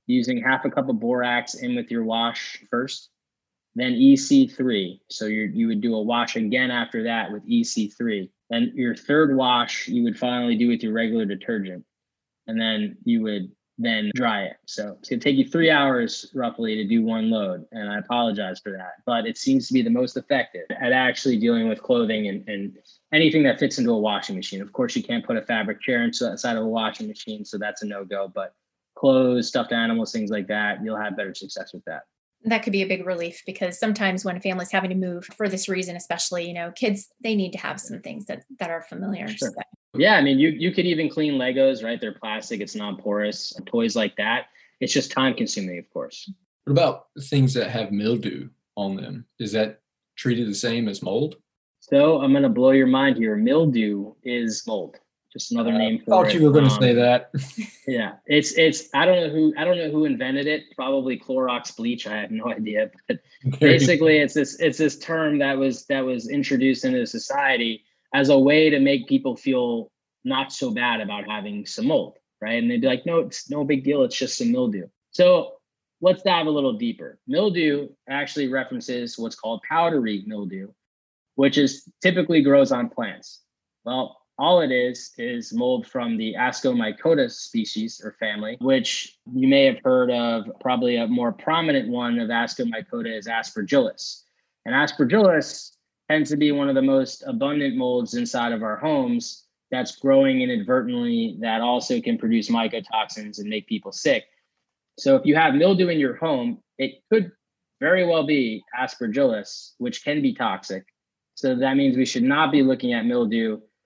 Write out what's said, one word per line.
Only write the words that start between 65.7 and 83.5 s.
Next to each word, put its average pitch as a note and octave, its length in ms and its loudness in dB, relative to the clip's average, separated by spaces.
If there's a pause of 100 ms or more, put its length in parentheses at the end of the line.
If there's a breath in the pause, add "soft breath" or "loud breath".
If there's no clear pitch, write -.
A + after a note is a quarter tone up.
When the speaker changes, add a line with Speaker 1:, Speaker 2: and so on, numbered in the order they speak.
Speaker 1:
that C3+ 180 0
was A#2+ 240 -4
introduced C3+ 560 2
into B2+ 200 2
society A#2 800 -2 (300)
as C3+ 140 4
a C#3 100 8
way D3+ 320 6
to C#3+ 100 4
make C#3 280 4
people C3+ 300 0
feel A#2+ 520 -2 (360)
not C3+ 260 -4
so C3 180 -4
bad A#2 300 0
about G2+ 300 -8
having G#2 360 -8
some A2+ 220 -4
mold, - 300 0 (240)
right? A#2 200 -2
And A#2 80 2
they'd A#2+ 120 0
be B2+ 60 2
like, C3 180 0
"No, E3 140 2
it's - 300 -6
no D3 140 -2
big C#3 220 0
deal. C#3 180 4
It's A#2+ 140 0
just B2 200 -4
some A#2 140 0
mildew." A#2 360 0 (240)
So C3+ 420 4 (480)
let's F3+ 200 4
dive E3+ 260 2
a D#3 40 2
little C#3 220 2
deeper. A2+ 520 -6
Mildew D#3 640 0 (220)
actually C#3 400 -4
references B2 680 -6
what's A2+ 200 -8
called A2+ 300 -8
powdery C#3 600 0
mildew, G2 460 -10 (640)
which C3+ 220 2
is C#3 320 0 (120)
typically F3 400 4
grows C#3 320 6
on A#2+ 160 0
plants. - 540 -10 (420)